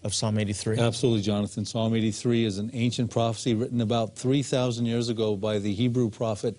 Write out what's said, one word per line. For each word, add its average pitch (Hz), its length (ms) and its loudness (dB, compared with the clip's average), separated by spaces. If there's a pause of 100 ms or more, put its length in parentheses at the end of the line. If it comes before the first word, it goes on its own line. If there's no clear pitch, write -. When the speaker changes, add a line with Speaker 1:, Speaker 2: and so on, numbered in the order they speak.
Speaker 1:
of 104 100 -4
Psalm 110 240 0
eighty-three? 107 400 -2
Speaker 2:
Absolutely, 113 460 2
Jonathan. 104 420 -2
Psalm 113 300 0
eighty-three 113 500 2
is 101 140 -2
an 110 140 -4
ancient 120 360 0
prophecy 117 460 0
written 120 260 -2
about 113 340 0
three 131 280 0
thousand 123 420 0
years 117 240 0
ago 107 260 0
by 107 220 -2
the 101 160 -2
Hebrew 120 380 2
prophet 110 480 -4